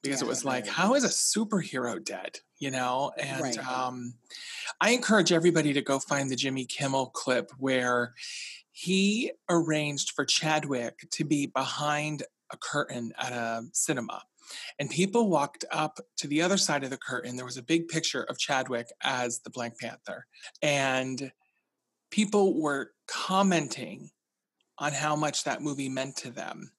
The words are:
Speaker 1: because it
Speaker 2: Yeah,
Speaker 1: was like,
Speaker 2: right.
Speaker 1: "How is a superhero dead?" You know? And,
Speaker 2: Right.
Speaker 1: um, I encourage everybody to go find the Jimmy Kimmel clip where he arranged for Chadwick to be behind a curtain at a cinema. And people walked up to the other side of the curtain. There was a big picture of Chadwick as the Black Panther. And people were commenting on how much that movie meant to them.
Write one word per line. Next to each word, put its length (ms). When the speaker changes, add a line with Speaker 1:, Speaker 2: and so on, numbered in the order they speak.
Speaker 1:
because 200
it 40
Speaker 2:
Yeah, 20
Speaker 1:
was 160
like, 200
Speaker 2:
right. 80
Speaker 1:
"How 220
is 80
a 60
superhero 920
dead?" 360
You 120
know? 480
And, 240
Speaker 2:
Right. 240
Speaker 1:
um, 480
I 100
encourage 420
everybody 400
to 100
go 160
find 320
the 60
Jimmy 280
Kimmel 420
clip 520
where 560
he 640
arranged 600
for 120
Chadwick 840
to 140
be 220
behind 760
a 60
curtain 600
at 140
a 400
cinema. 520
And 100
people 400
walked 440
up 260
to 100
the 120
other 160
side 280
of 60
the 80
curtain. 380
There 80
was 120
a 60
big 260
picture 340
of 160
Chadwick 540
as 380
the 100
Black 280
Panther. 480
And 680
people 500
were 320
commenting 1040
on 160
how 240
much 280
that 180
movie 260
meant 260
to 160
them. 480